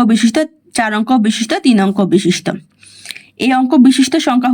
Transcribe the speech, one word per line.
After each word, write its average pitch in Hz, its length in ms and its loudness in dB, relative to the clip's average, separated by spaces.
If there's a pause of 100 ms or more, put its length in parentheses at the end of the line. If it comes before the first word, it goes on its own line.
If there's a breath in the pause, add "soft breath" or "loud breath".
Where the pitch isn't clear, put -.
(120)
বিশিষ্ট, 226 260 0 (380)
চার 220 180 -2
অঙ্ক 214 180 -4 (140)
বিশিষ্ট, 220 260 -4 (120)
তিন 240 220 4
অঙ্ক 196 140 -2 (140)
বিশিষ্ট। 175 340 -2 (1000 loud breath)
এই 254 140 0
অঙ্ক 254 120 -2 (140)
বিশিষ্ট 262 280 2 (140)
সংখ্যা 247 260 0